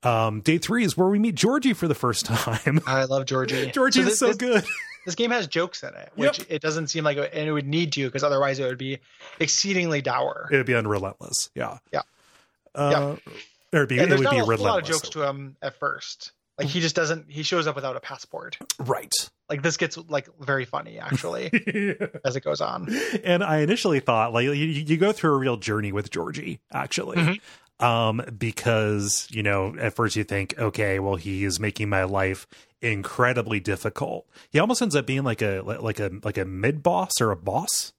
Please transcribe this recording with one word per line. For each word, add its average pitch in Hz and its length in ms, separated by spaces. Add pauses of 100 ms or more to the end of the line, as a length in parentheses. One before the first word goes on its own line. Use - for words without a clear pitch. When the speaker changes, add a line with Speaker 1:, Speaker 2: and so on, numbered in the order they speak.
Speaker 1:
Yeah. 113 220
Um, 107 160
day 160 160
three 233 260
is 185 120
where 185 120
we 202 100
meet 214 160
Georgie 254 380
for 170 160
the 147 80
first 120 300
time. 117 560
<laughs> - 40
Speaker 2:
I 135 160
love 135 240
Georgie. 131 460
Speaker 1:
Georgie 262 320
Speaker 2:
So - 20
Speaker 1:
is - 40
Speaker 2:
this, 214 100
Speaker 1:
so 254 80
Speaker 2:
this, 233 80
Speaker 1:
good. 233 280 (400)
Speaker 2:
this 175 120
game 233 160
has 175 160
jokes 170 340
in - 100
it, - 220
which 269 240
Speaker 1:
Yep. - 120
Speaker 2:
it 156 120
doesn't 156 240
seem 160 160
like 147 140
it, 143 180
and 151 140
it 156 40
would 147 140
need 156 280
to, 135 140
'cause 131 140
otherwise 139 380
it 139 40
would 127 140
be 131 220 (400)
exceedingly 165 600
dour. 135 500
Speaker 1:
It 143 40
would 127 100
be 123 100
unrelentless. 104 800
Yeah. - 220 (140)
Speaker 2:
Yeah. 147 100 (760)
Speaker 1:
Uh, 143 160
Speaker 2:
Yeah. 156 60 (760)
Speaker 1:
or 160 80
it'd 139 80
be, 127 100
Speaker 2:
And 127 60
Speaker 1:
it 135 60
Speaker 2:
there's 139 100
Speaker 1:
would 135 40
Speaker 2:
not - 100
Speaker 1:
be - 40
Speaker 2:
a 117 60
whole 110 60
lot 113 40
of 101 120 (220)
Speaker 1:
relentless. 160 120
Speaker 2:
jokes - 100
to 156 140
him 139 360
at 143 200
first. - 500 (260)
Like, 151 120
he 165 120
just 160 140
doesn't, 160 340
he 147 140
shows 160 240
up 147 80
without 135 220
a 127 40
passport. - 560 (220)
Speaker 1:
Right. - 340 (380)
Speaker 2:
Like, 143 120
this 160 140
gets, 165 220
like, 160 300 (100)
very 135 260
funny, - 360
actually, 160 520
Speaker 1:
<laughs> - 220
Yeah. 202 320 (180)
Speaker 2:
as 131 120
it 135 80
goes 147 160
on. - 280 (360)
Speaker 1:
And 175 180
I 156 160
initially 160 400
thought, 117 340
like, 120 120
you, 139 80
you 151 440
go 190 140
through 170 240
a 135 40
real 131 180
journey 104 340
with 101 200
Georgie, - 500 (120)
actually. - 440
Speaker 2:
Mm-hmm. 170 160 (460)
Speaker 1:
Um, 117 440 (160)
because, 107 920
you 110 120
know, 101 360
at 113 160
first 110 220
you 107 80
think, 98 340
"Okay, 104 400
well, 98 180
he 95 280
is 90 160
making 104 300
my 95 140
life 95 420 (340)
incredibly 110 800
difficult." - 680 (240)
He 147 80
almost 220 220
ends 190 160
up 131 100
being 135 180
like 117 180
a, 98 180
like 107 400
a, 101 100 (120)
like 104 160
a 95 80
mid 110 360
boss 180 380
or 113 100
a 98 60
boss 98 640